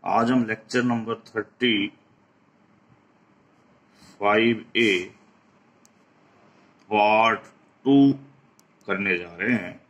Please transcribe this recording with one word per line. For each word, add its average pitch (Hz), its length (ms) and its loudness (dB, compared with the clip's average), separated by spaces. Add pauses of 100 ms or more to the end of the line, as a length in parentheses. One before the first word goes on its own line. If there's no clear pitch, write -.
आज 113 280 0
हम 127 160 2
lecture 120 360 -4
number 113 320 -4 (120)
thirty 107 600 -4 (2250)
five 107 440 0 (140)
ए 110 120 2 (2000)
part 107 500 2 (460)
two 139 120 6 (920)
करने 98 300 -2
जा 87 180 -12
रहे 104 180 -4
हैं। - 360 -8